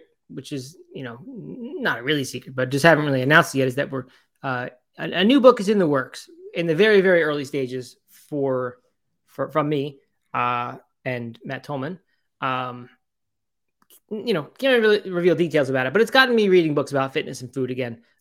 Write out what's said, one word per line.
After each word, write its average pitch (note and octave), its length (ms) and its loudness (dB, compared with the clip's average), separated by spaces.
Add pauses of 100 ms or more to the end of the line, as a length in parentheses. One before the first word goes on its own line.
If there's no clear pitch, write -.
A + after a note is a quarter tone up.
(280)
which D3+ 240 -14
is, C3+ 240 -12 (180)
you C#3+ 80 -12
know, A#2+ 120 -12
n-, A#3+ 680 -14
not C#3+ 160 -4
a A#2 60 -14
really D3 180 0
secret, B2+ 320 -12
but B2+ 160 -2
just C#3 140 -2
haven't D3+ 220 6
really C3+ 160 0
announced D3+ 340 4
it - 20 -2
yet, C3 80 2
is B2 80 -2
that C3+ 160 -4
we're, C3 140 -8 (400)
uh, B2+ 240 -6 (280)
a, D3 60 -12
a E3 220 -2
new B3+ 160 6
book A#3+ 180 8
is F#3+ 100 -4
in G#3+ 120 2
the E3+ 80 2
works C3+ 420 -4 (240)
in E3+ 140 -4
the D#3 80 0
very, G#3 240 6
very F3+ 240 4
early D3 200 -2
stages B2+ 520 -6 (120)
for, C3 720 -4 (480)
for, C#3 240 -8
from D3 180 0
me, C#3+ 300 -4 (360)
uh, B2 420 -2 (280)
and A#2+ 400 -8
Matt C3 200 -10
Tolman. D3 340 -8 (420)
Um, B2+ 480 -8 (1200)
you A3 200 -4
know, D3+ 120 -2
can't B3 360 0
really G#3 300 2
reveal F3 240 2
details D3 360 0
about C3 180 0
it, C3 40 -8
but G#3 100 4
it's A3+ 100 -2
gotten B3+ 240 2
me G#3 120 2
reading E3+ 240 4
books C#3+ 200 -2
about C3+ 200 -2
fitness C#3+ 280 -6
and B2+ 120 -14
food C3 200 -4
again, A#2+ 300 -8 (180)